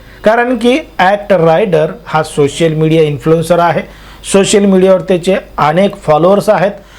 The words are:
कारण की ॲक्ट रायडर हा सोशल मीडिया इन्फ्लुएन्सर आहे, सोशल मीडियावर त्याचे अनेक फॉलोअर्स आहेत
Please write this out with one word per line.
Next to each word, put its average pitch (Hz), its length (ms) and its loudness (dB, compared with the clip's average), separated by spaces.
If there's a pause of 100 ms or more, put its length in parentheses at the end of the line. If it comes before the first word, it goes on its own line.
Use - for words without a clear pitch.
(260)
कारण 240 320 0
की 240 220 0 (200)
ॲक्ट 202 340 0
रायडर 165 540 2 (200)
हा 156 160 -2
सोशल 156 520 -2
मीडिया 160 280 0
इन्फ्लुएन्सर 160 560 0
आहे, 170 240 0 (500)
सोशल 196 320 2
मीडियावर 190 360 2
त्याचे 180 360 -2 (220)
अनेक 175 380 0
फॉलोअर्स 170 520 0
आहेत 196 240 0 (260)